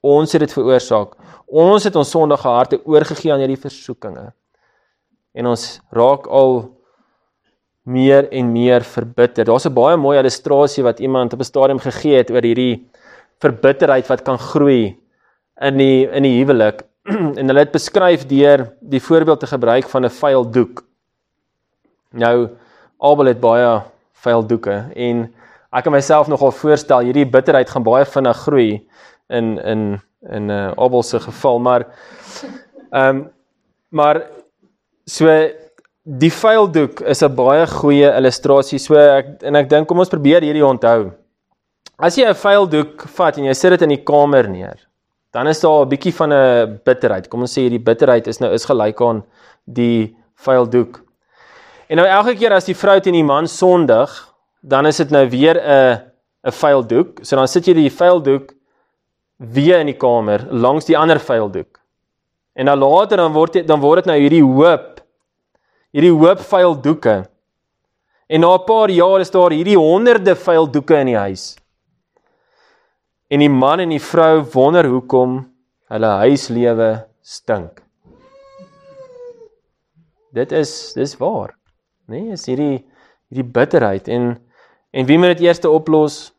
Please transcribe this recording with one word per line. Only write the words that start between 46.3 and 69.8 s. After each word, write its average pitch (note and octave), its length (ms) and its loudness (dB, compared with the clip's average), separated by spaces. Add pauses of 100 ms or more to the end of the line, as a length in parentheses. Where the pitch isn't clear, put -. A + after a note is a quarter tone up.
'n A#2+ 520 2
bitterheid. A2+ 440 -2
Kom A#2 120 -8
ons B2 120 -8
sê C#3 80 -4
hierdie A#2 220 -2
bitterheid A#2 440 2
is A2+ 120 -10
nou, A#2 120 -2
is A2+ 140 -4
gelyk A2 360 -2
aan A2+ 220 -2 (420)
die A#2 500 -4 (200)
vuil B2+ 320 0
doek. A#2+ 340 -4 (880)
En D#3+ 80 -2
nou F3+ 100 4
elke G#3 280 0
keer A3 160 -2
as F#3 140 0
die F3+ 100 -6
vrou G3 240 2
teen F#3+ 140 -2
die E3 100 2
man D3 240 0
sondig, D3+ 880 0 (280)
dan C#3 240 -2
is D#3 120 0
dit D3 140 -4
nou C#3 180 4
weer C#3+ 280 2
'n, C3+ 440 2 (440)
'n B2 60 -4
vuil C#3+ 320 0
doek. A#2 420 -4
So C#3 100 -2
dan C3 120 0
sit F3 180 -2
jy F3+ 80 4
die D#3 160 2
vuil F3 320 2
doek C#3 320 -2 (840)
weer C#3 420 0
in D3+ 80 -2
die C#3 100 -8
kamer A2+ 540 -2
langs B2+ 340 0
die D#3+ 120 2
ander D#3 220 2
vuil A2+ 300 -4
doek. F#2 300 -14 (760)
En C3 100 -6
dan C#3 140 2
later F#3+ 380 2
dan E3 180 0
word E3 220 0
dit, D#3+ 100 -2
dan D3 160 2
word E3 200 2
dit F3+ 80 -2
nou D3+ 80 2
hierdie D3 240 4
hoop, D3 580 0 (920)
hierdie E3 200 6
hoop E3+ 320 2
vuil F3+ 320 2
doeke. B2+ 360 -2 (1160)
En D#3+ 100 0
na F3 140 4
'n F#3 100 -4
paar A3 240 0
jaar F#3 300 2
is F#3 120 -4
daar F3+ 200 2
hierdie F3 260 0
honderde F#3+ 580 2